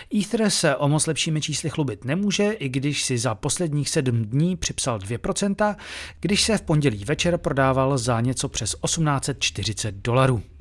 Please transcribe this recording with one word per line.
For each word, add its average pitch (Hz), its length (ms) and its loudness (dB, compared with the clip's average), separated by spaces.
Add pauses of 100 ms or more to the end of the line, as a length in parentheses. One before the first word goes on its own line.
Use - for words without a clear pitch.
(200)
Ether 214 300 0
se 143 260 2
o 143 120 2
moc 151 180 2
lepšími 156 340 -2
čísly 147 300 -4
chlubit 131 340 -2
nemůže, 202 480 0
i 143 160 -6
když 135 340 -2
si 127 160 0
za 113 160 0
posledních 147 540 -2
sedm 131 360 2
dní 151 320 0
připsal - 420 -4
dvě 104 200 -6
procenta, 202 580 0 (440)
když 190 220 2
se 214 160 2
v - 40 -6
pondělí 139 420 2
večer 170 340 0
prodával 135 600 2
za 117 220 0
něco 127 280 0
přes 120 320 -4
osmnáct 151 440 0
set 139 160 -4
čtyřicet 104 540 -4
dolarů. 120 480 4 (180)